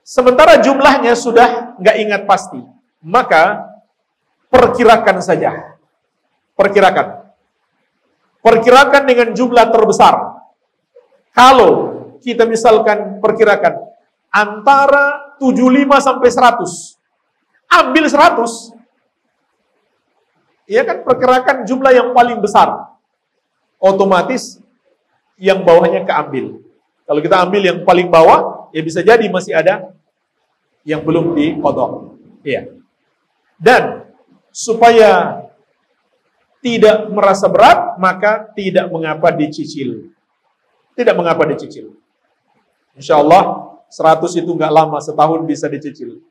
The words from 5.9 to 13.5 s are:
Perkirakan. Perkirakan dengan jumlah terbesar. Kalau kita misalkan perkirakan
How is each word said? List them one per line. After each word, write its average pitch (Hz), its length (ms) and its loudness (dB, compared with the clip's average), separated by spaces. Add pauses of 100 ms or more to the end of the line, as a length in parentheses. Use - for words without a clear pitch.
Perkirakan. 196 720 0 (1120)
Perkirakan 247 640 4
dengan 240 320 0
jumlah 233 320 2
terbesar. 214 460 2 (1200)
Kalau 247 380 6 (520)
kita 233 240 -2
misalkan 220 720 0
perkirakan 202 640 0 (460)